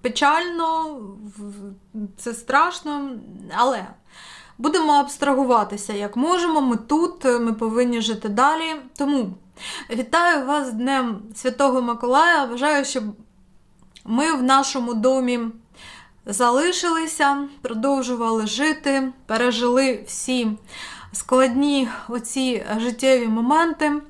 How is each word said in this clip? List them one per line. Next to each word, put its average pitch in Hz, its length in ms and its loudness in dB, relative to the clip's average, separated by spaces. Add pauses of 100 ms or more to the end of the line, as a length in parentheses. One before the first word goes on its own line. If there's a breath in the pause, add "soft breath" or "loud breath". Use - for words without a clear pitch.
печально, 320 840 0 (520)
в-, 202 600 -16 (200)
це 233 160 -8
страшно, 285 760 -2 (440)
але 233 300 0 (720 loud breath)
будемо 302 360 2
абстрагуватися 254 1000 2
як 202 220 -6
можемо. 320 460 2
Ми 247 140 2
тут, 311 500 -2
ми 240 280 2
повинні 233 480 0
жити 220 280 -4
далі. 311 460 2 (220)
Тому 277 320 0 (600 loud breath)
вітаю 302 560 0
вас 285 220 0
з 247 40 -6
Днем 240 500 -2 (140)
Святого 254 460 2
Миколая. 262 640 4
Бажаю, 269 400 0
щоб 247 180 -4 (1040)
ми 285 260 2
в 254 100 0
нашому 262 500 2
домі 247 460 2 (840 loud breath)
залишилися, 285 1200 2 (140)
продовжували 233 840 -2
жити, 269 640 0 (140)
пережили 240 840 2
всі 247 400 -2 (640 loud breath)
складні 262 760 2 (220 loud breath)
оці 247 560 -4 (120)
життєві 240 500 2
моменти 302 640 0 (180)